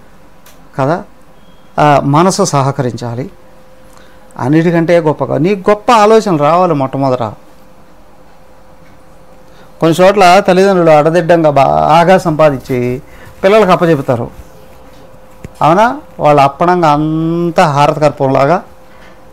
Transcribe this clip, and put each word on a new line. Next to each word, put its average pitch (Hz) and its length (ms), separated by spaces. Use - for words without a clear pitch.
కదా, 160 260
ఆ, 147 200
మనసు 180 440
సహకరించాలి. 131 840
అన్నిటికంటే 165 600
గొప్పగా 139 380
నీ 180 160
గొప్ప 208 380
ఆలోచన 214 440
రావాలి 160 380
మొట్టమొదట. 131 580
కొన్ని 165 220
చోట్ల 190 380
తల్లిదండ్రులు 185 500
అడదిడ్డంగా 160 600
బాగా 156 680
సంపాదించి 135 840
పిల్లలకు 196 280
అప్పచెపుతారు, 139 580
అవునా? 220 380
వాళ్ళు 147 220
అప్పనంగా 170 480
అంతా 165 720
హారత 147 340
కర్పూరంలాగా 143 640